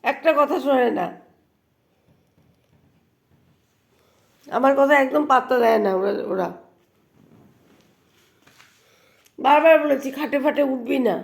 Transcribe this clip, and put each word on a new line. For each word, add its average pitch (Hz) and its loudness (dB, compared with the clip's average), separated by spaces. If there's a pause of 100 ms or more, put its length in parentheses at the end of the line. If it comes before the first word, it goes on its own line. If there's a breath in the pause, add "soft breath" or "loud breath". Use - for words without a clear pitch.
(120)
একটা 311 -2
কথা 294 0
শোনে 254 0 (100)
না, 175 -6 (3500)
আমার 269 2
কথা 277 4 (100)
একদম 294 0
পাত্তা 254 2
দেয় 226 2
না 190 0
ওরা, 196 -2 (200)
ওরা। 190 -4 (3000 soft breath)
বারবার 302 6
বলেছি 277 -2 (100)
খাটে 294 -4
ফাটে 294 0 (100)
উঠবি 254 -4 (100)
না। 202 0